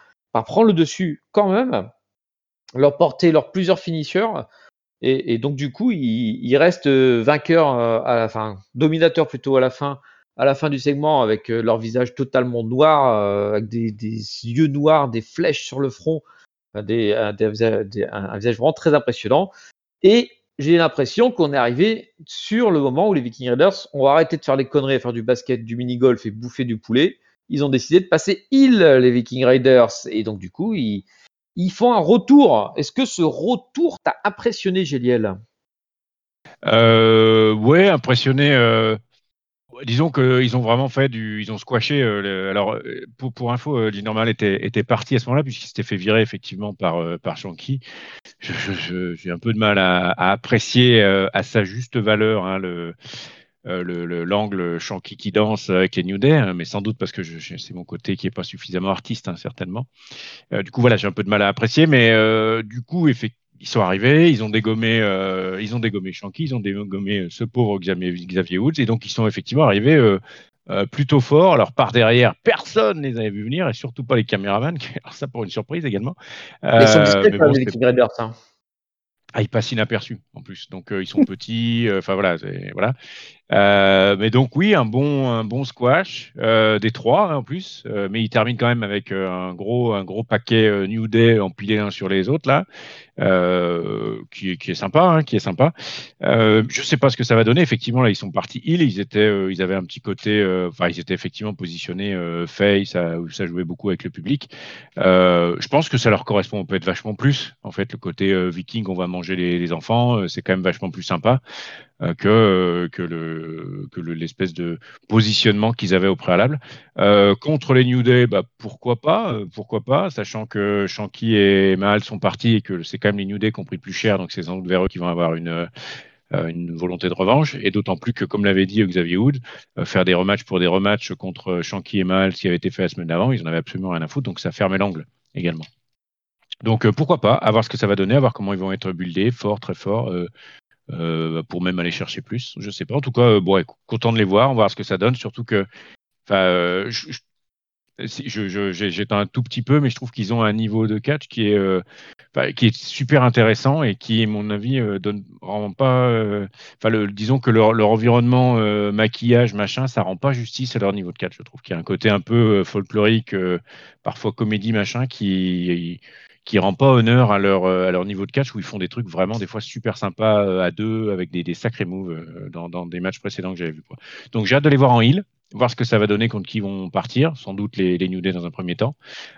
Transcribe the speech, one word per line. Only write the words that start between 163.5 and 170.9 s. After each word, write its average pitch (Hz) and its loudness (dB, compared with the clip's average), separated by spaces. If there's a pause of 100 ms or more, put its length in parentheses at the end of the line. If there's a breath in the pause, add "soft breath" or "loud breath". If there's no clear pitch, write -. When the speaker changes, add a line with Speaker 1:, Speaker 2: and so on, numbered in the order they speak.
Speaker 2:
parfois - -6
comédie, 107 -4
machin, 110 -2
qui, 90 -4 (440 soft breath)
qui - 0
rend 170 0
pas 139 4
honneur 120 4
à 104 2
leur, 95 2
euh, 92 2
à 92 0
leur 90 0
niveau 98 -6
de - -14
catch, 135 -2
où 113 -10
ils 92 -8
font - -10
des 92 -4
trucs 120 -8
vraiment 92 -4
des 98 -8
fois 107 -10
super 107 -8
sympas, 104 0
euh, 92 0
à 87 0
deux, 110 -4